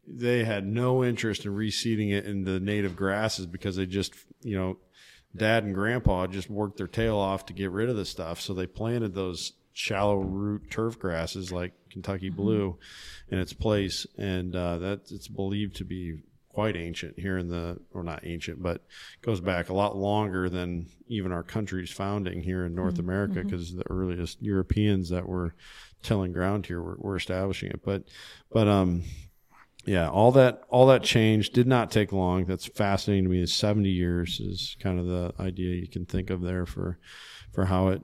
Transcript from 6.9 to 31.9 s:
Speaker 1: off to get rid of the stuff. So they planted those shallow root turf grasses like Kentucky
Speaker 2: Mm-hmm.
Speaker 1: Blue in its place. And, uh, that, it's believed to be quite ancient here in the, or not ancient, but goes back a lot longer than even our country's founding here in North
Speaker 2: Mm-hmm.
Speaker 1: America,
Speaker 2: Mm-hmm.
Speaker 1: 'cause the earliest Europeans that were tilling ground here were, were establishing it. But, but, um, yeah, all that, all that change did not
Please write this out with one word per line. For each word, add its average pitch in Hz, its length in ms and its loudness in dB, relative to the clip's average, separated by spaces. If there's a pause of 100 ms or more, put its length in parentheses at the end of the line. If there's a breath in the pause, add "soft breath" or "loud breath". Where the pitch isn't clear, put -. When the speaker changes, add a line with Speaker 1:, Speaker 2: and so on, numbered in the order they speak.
Speaker 1:
off 98 300 -2
to 87 60 -16
get 95 180 -4
rid 110 180 0
of 113 80 -2
the 92 80 -4
stuff. 85 340 -8
So - 140 -8
they 92 140 -2
planted 113 460 -4
those 90 400 -6 (200)
shallow 101 440 0
root 98 540 -4
turf 113 260 -2
grasses 90 540 -4
like 90 220 -4 (180)
Kentucky 95 380 -6
Speaker 2:
Mm-hmm. 82 120 -6
Speaker 1:
Blue 98 360 0 (520 loud breath)
in 95 80 -2
its 90 160 -2
place. 101 540 0 (100)
And, 92 380 -2
uh, 87 240 -2
that, 98 320 -6
it's - 160 -14
believed 101 500 -4
to 90 80 -8
be 87 380 -8 (260)
quite 104 260 0
ancient 85 440 -8
here 92 180 -2
in 87 120 -2
the, 87 280 -4 (160)
or 95 100 -6
not 82 200 -8
ancient, 85 400 -8
but 85 200 -2 (380 loud breath)
goes 107 200 0
back 90 280 0
a 92 40 -4
lot 101 220 2
longer 98 540 2
than 87 380 -4 (200)
even 92 240 -4
our 85 120 -4
country's 92 480 -4
founding 98 500 -4
here 90 240 -2
in 85 80 -4
North 90 220 0
Speaker 2:
Mm-hmm. 87 140 -2
Speaker 1:
America, 98 320 0
Speaker 2:
Mm-hmm. 98 80 -4
Speaker 1:
'cause 87 260 -6
the - 160 -6
earliest 90 500 -4
Europeans 98 680 2
that 90 180 -2
were 90 260 -2 (480 loud breath)
tilling 95 300 0
ground 92 340 0
here 87 160 -6
were, 87 180 -8
were 98 180 -4
establishing 95 520 -2
it. - 140 -8
But, 98 200 -2 (480 loud breath)
but, 110 160 6
um, 92 360 4 (840 loud breath)
yeah, 87 240 2
all 107 240 8
that, 127 360 8
all 127 180 10
that 131 160 10
change 110 480 4
did 123 160 6
not 120 240 4